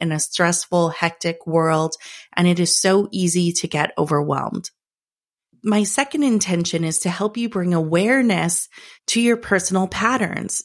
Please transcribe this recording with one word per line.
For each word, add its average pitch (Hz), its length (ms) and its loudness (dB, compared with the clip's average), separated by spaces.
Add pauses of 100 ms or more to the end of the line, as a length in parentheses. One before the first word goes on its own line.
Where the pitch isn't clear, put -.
in 165 100 0
a 156 80 -2
stressful, 170 720 0
hectic 165 580 -4
world, 160 480 2 (400)
and 175 100 4
it 175 140 4
is 170 180 0
so 196 320 4
easy 175 440 0
to - 160 -4
get 156 280 -4
overwhelmed. 147 720 -2 (920)
My 214 200 2
second 277 400 0
intention 180 600 0
is 160 160 -2
to 180 100 -2
help 208 280 -2
you 233 100 -2
bring 180 260 -2
awareness 175 920 2 (400)
to 233 140 0
your 233 160 4
personal 190 500 0
patterns. - 760 -2